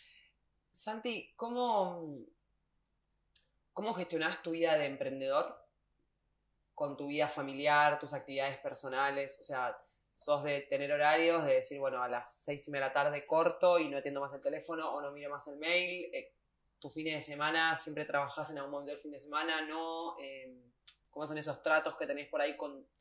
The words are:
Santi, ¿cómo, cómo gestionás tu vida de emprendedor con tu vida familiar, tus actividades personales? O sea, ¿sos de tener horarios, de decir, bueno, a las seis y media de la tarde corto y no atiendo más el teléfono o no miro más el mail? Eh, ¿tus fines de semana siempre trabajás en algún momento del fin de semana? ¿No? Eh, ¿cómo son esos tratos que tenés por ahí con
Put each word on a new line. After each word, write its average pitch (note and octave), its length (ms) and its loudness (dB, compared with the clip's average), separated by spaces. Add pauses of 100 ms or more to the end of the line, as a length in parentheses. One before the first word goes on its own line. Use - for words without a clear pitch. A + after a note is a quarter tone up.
(720)
Santi, A3 640 -6
¿cómo, F#3+ 840 0 (1500)
cómo G#3 200 -2
gestionás E3+ 480 -2
tu E3 100 -4
vida E3 260 4
de D3 80 4
emprendedor C3+ 680 0 (1160)
con C#3+ 220 -4
tu C#3+ 120 -8
vida D3 200 2
familiar, D3 720 4
tus D3 140 -8
actividades C3+ 460 -2
personales? C#3 840 -2
O - 20 -20
sea, B2+ 340 -2 (320)
¿sos C#3+ 340 0
de C#3+ 180 0
tener C#3 320 -2
horarios, D#3+ 520 6
de C3+ 100 6
decir, C3+ 240 0
bueno, C3 220 0
a B2 60 0
las A#2+ 260 -4
seis C#3+ 340 -6
y D3+ 40 -8
media C#3 140 0
de C3 40 2
la - 40 -8
tarde D3 340 2
corto E3 500 6
y D#3 120 2
no C#3 80 -2
atiendo C#3 240 -2
más C#3 120 -4
el C#3 80 -8
teléfono D#3 520 -4
o D3 80 -4
no C#3+ 100 -6
miro C#3+ 180 -8
más C#3+ 200 -8
el C#3+ 80 -10
mail? F3 480 0 (100)
Eh, - 180 -8 (460)
¿tus C#3+ 140 -12
fines D#3 220 -4
de D3 60 -4
semana D#3 540 2
siempre D3+ 300 -6
trabajás C#3+ 460 -2
en D3+ 80 -8
algún C#3 120 -6
momento C#3+ 200 -6
del D3 100 -10
fin D3+ 100 -12
de C#3 80 -12
semana? D#3 480 0
¿No? E3 540 -4
Eh, C3 420 -14 (460)
¿cómo D3+ 180 -8
son D#3 100 -6
esos D3 240 -6
tratos D#3 360 2
que D3+ 100 -4
tenés C#3+ 220 -4
por D3+ 100 -2
ahí D3 160 0
con C#3+ 320 -10 (140)